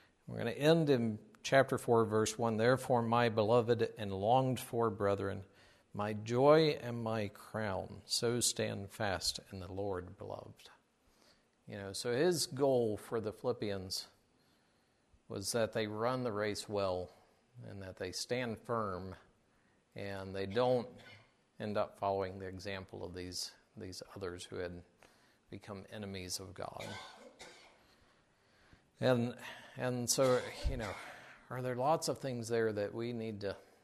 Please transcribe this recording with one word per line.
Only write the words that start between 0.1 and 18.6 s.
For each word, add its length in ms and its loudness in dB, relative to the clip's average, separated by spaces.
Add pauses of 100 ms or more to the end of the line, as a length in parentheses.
We're 120 -8
gonna 120 -2
end 400 4
in 300 4 (240)
chapter 340 6
four, 260 6
verse 320 2
one. 200 0
"Therefore, 440 4
my 280 4
beloved 680 4
and 160 -4
longed 460 4
for 320 0
brethren, 540 0 (500)
my 180 -2
joy 680 6
and 200 -6
my 260 -2
crown, 760 -6
so 340 0
stand 520 -2
fast 500 -2 (100)
in 100 -8
the 120 -10
Lord, 460 -4
beloved." 500 -12 (1000)
You 120 -12
know, 140 -8
so 200 -4
his 340 2
goal 500 4
for 220 -4
the 140 -4
Philippians 760 -4 (1200)
was 240 -6
that 200 2
they 140 0
run 360 -2
the 80 0
race 380 -2
well 420 0 (580)
and 140 -12
that 140 -12
they 160 -6
stand 460 -4
firm 560 -4 (800)